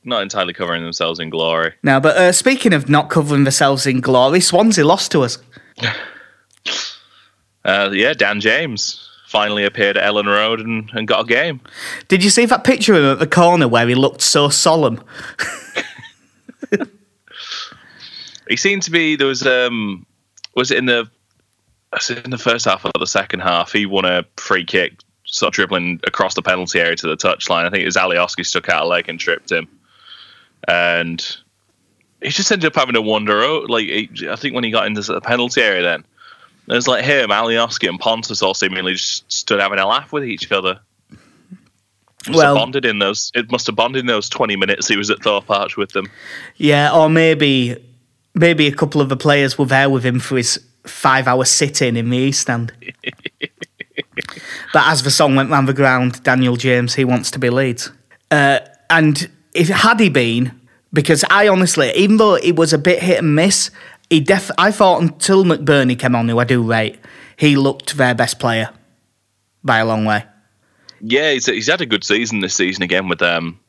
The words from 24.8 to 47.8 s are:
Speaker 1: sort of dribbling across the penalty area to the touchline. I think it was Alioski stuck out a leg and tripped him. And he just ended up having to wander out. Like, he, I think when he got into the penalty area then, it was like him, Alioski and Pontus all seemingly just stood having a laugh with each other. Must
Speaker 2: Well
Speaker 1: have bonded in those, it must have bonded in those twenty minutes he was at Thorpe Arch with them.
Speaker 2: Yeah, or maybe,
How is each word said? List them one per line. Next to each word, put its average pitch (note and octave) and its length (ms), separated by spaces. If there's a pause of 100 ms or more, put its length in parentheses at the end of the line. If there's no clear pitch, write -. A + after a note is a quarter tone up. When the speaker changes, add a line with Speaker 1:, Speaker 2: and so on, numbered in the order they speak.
Speaker 1:
sort - 260
of - 40
dribbling F2 520
across - 280
the F#2+ 80
penalty F#2 380
area E2+ 180
to E2+ 100
the D#2 80
touchline. E2+ 500
I - 40
think F#2+ 140
it - 20
was E2 100
Alioski F2 500
stuck - 220
out D#2+ 160
a E2+ 40
leg F2 200
and E2 100
tripped - 340
him. E2 180 (1000)
And E2+ 560 (1000)
he - 80
just F#3+ 220
ended F3 160
up - 80
having B2+ 200
to A2+ 60
wander G#2+ 400
out. D3 280
Like, A2+ 160
he, G2+ 240 (200)
I G#2 60
think C3+ 180
when A#2+ 120
he A2+ 60
got G#2+ 140
into G#2+ 160
the G2 200
penalty A#2+ 400
area F#2+ 220
then, E2+ 200 (640)
it - 60
was A#2+ 160
like A#2+ 160
him, C3 240
Alioski A2+ 580
and F2+ 120
Pontus A2+ 420
all F#2+ 120
seemingly F#2 400
just - 380
stood - 300
having G2 180
a F#2+ 80
laugh B2+ 240
with D3 140
each A2 260
other. F#2+ 280 (1500)
Must D#3+ 100
Speaker 2:
Well C#3+ 180
Speaker 1:
have A2 60
bonded B2+ 240
in G#2+ 140
those, G2+ 340
it A#2 160
must B2 180
have G#2+ 80
bonded B2+ 260
in B2 40
those A2 240
twenty G#2+ 260
minutes G2 320
he A2+ 100
was G#2 120
at G#2+ 140
Thorpe G2+ 260
Arch G2 260
with G2+ 180
them. F#2+ 120 (520)
Speaker 2:
Yeah, D3 380
or D#3+ 140
maybe, D3 680 (600)